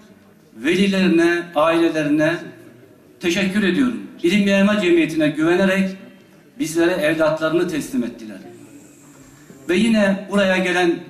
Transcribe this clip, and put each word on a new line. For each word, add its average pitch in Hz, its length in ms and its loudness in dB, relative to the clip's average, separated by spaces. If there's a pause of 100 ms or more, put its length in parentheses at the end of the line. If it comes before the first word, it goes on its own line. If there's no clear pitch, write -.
(560)
velilerine, 170 840 2 (120)
ailelerine 156 800 0 (840)
teşekkür 190 420 -2
ediyorum. 127 380 0 (220)
İlim 196 260 2
Yayma 202 320 2
Cemiyeti'ne 156 480 2
güvenerek 190 680 0 (640)
bizlere 170 340 0
evlatlarını 160 760 0
teslim 135 360 -4
ettiler. 107 340 -14 (1300)
Ve 175 80 0
yine 208 540 2
buraya 190 280 2
gelen 180 360 2 (160)